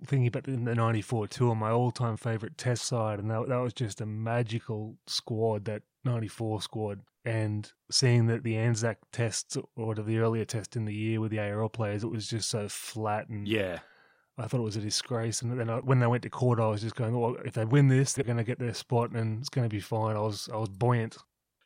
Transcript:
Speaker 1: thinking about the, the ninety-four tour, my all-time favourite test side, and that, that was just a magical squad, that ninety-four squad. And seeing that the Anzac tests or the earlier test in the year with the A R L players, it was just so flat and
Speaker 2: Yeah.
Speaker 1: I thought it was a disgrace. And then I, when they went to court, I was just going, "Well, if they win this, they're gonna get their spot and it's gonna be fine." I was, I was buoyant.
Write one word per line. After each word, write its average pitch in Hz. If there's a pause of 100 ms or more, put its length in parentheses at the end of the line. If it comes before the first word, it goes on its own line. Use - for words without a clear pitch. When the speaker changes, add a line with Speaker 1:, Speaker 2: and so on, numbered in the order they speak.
Speaker 1:
thinking 127
about 127
the, 135
the 120
ninety-four 113
tour, 120
my 110
all-time 117
favourite 113
test 123
side, 110
and 107
that, 113
that 123
was 123
just 107
a 110
magical 110 (100)
squad, 110
that 107 (220)
ninety-four 110
squad. 101 (240)
And 107 (180)
seeing 120
that 113
the 113
Anzac 113 (120)
tests - (200)
or 110
the 107
earlier 113
test 107
in 113
the 104
year 110
with 110
the 107
A 101
R 107
L 110
players, 104
it 113
was 107
just 110
so 104
flat 107
and 104
Speaker 2:
Yeah. 95 (580)
Speaker 1:
I 113
thought 127
it 117
was 107
a 107
disgrace. 113
And 123
then 113
I, 113
when 131
they 120
went 120
to 113
court, 123
I 113
was 104
just 110
going, 117
"Well, 120
if -
they 139
win 139
this, 131
they're 131
gonna 117
get 120
their 120
spot 117
and 110
it's 139
gonna 117
be 104
fine." 110
I 104
was, 107
I 110
was 110
buoyant. 117 (500)